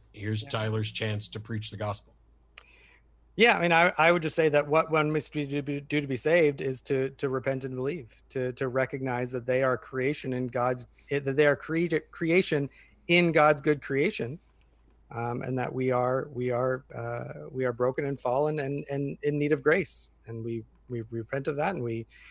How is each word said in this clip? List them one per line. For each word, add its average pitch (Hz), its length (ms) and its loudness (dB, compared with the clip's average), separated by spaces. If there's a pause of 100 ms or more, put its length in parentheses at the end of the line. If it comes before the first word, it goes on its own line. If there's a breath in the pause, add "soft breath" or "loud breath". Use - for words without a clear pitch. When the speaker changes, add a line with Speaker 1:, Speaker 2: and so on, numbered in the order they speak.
(140)
Speaker 1:
here's 107 300 -4
Speaker 2:
Yeah. - 60 -12
Speaker 1:
Tyler's 110 440 -2
chance 107 360 -4
to 107 120 -10
preach 107 300 -6
the 92 60 -10
gospel. 104 360 -6 (1200 soft breath)
Speaker 2:
Yeah, 226 220 6
I 170 40 -4
mean, 170 120 4
I, 170 240 6
I 165 160 6
would 175 80 2
just 156 140 -2
say 160 120 4
that 147 180 4
what 156 240 2
one 151 220 2
must 156 220 -2
do 147 120 -2
to 143 160 -4
be, 143 200 -6
do 147 180 -2
to 143 80 -2
be 135 80 -2
saved 151 460 4
is 135 200 -4
to, 135 360 -2
to 147 100 -2
repent 131 380 -2
and 131 100 -8
believe, 135 320 -6 (220)
to, 127 240 -4
to 131 160 -4
recognize 127 640 -2
that 120 120 -6
they 127 160 2
are 127 140 2
creation 131 580 -4
in 127 140 -2
God's, 123 380 -2 (240 soft breath)
eh, 139 100 0
that 135 160 -2
they 147 120 6
are 139 100 6
crea-, 160 420 0 (120)
creation 165 580 0 (380 soft breath)
in 170 240 6
God's 151 280 6
good 151 220 2
creation, 139 560 -2 (720)
um, 120 300 -4
and 127 160 -4
that 127 160 -4
we 127 180 -2
are, 127 400 0
we 123 200 -4
are, 127 320 0 (120)
uh, 123 560 -8
we 131 140 -4
are 123 80 0
broken 127 320 0
and 139 140 -4
fallen 147 400 0
and, 143 300 -4
and 139 340 -4
in 147 160 0
need 147 120 0
of 139 120 0
grace, 160 460 0 (180)
and 113 180 -10
we, 117 180 -6 (240)
we 120 220 -6
repent 117 380 -6
of 147 80 -2
that, 165 180 -2
and 147 100 -6
we 117 220 -6 (260 loud breath)